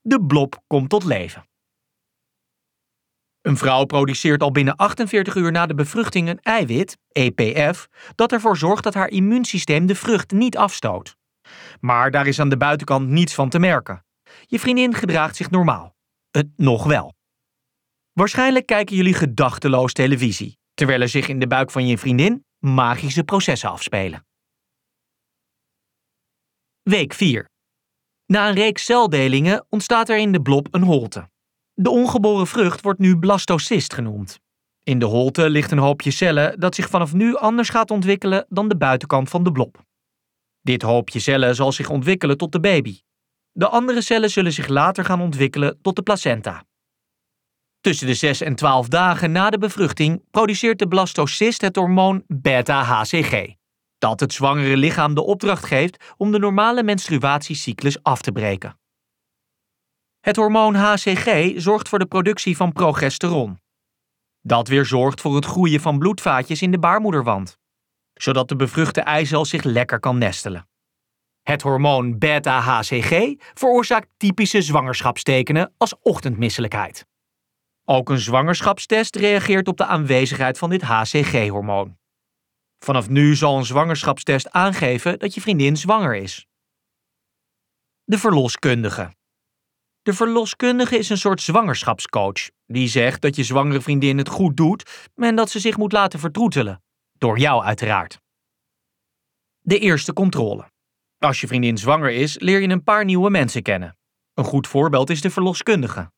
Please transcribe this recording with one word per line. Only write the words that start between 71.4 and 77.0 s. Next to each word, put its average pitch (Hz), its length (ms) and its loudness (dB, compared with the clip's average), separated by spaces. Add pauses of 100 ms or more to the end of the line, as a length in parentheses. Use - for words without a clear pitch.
Het 147 200 -4
hormoon 135 560 0
beta-H 131 600 0
C 117 240 -4
G 220 320 0 (180)
veroorzaakt 247 640 0
typische 202 440 2
zwangerschapstekenen 139 1160 0
als - 220 -2
ochtendmisselijkheid. 110 1080 -4 (800)